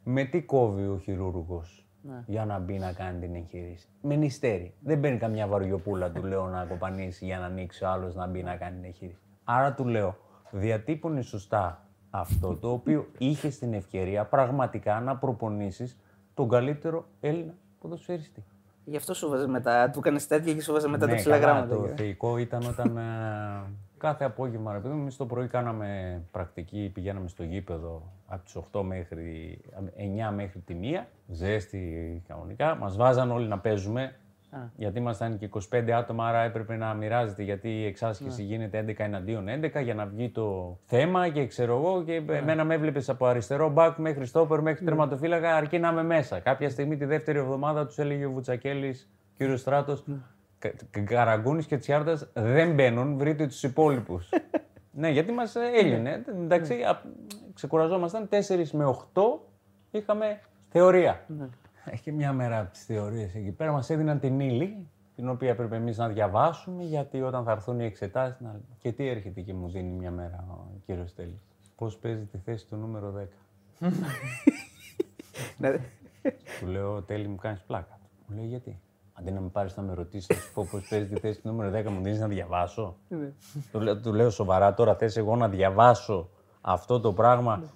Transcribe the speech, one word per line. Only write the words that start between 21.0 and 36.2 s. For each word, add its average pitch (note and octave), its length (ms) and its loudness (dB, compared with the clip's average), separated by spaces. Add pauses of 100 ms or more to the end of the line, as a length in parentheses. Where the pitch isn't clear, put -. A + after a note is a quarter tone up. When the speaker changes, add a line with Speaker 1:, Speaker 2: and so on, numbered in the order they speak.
Speaker 2:
τα A#2 60 4
Speaker 1:
Ναι, A2 60 4
Speaker 2:
ψηλά D3 200 6
Speaker 1:
καλά, D3 140 8
Speaker 2:
γράμματα, B2 240 2
Speaker 1:
το G#2 80 0
Speaker 2:
ε. B2+ 120 -4
Speaker 1:
θεϊκό A2 420 -2
ήταν A#2+ 240 -4
όταν, A#2 340 -2
ε, A2+ 60 -6 (960)
κάθε D3 260 -2
απόγευμα, A2+ 480 -4
ρε G2+ 60 -6
παιδί B2+ 160 -6
μου, D3+ 60 -4
εμείς C#3 160 -6
το C3+ 100 -4
πρωί A#2+ 200 -4
κάναμε G2+ 760 -4 (100)
πρακτική, F#2 640 -8
πηγαίναμε F#2+ 340 -6
στο - 140 -12
γήπεδο E2+ 680 -8 (140)
από F#2+ 180 -12
τις - 120 -18
οκτώ G2 260 -6
μέχρι, E2+ 760 -8 (360)
εννιά G2+ 340 -4
μέχρι G2+ 300 -6
τη F2 140 -12
μία, B2 340 -6 (200)
ζέστη E2+ 1000 -4
κανονικά, G2+ 460 -2
μας G2+ 220 -4
βάζαν B2 340 6
όλοι A#2 180 -2
να G2+ 100 -2
παίζουμε. A2 580 -2 (380)
Speaker 2:
Α. C#3 40 -12 (180)
Speaker 1:
Γιατί G#2+ 220 -4
ήμασταν A2+ 400 -4
και G#2+ 60 -8
είκοσι G2+ 240 -6
πέντε A#2 240 2
άτομα, A#2 360 0